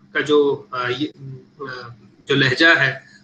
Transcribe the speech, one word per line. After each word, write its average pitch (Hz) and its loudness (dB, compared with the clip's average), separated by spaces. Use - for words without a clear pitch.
का 151 -2
जो, 143 2
अ, 123 -4
ये, 131 -4
अ, 131 -14
जो 139 0
लहजा 139 4
है 139 0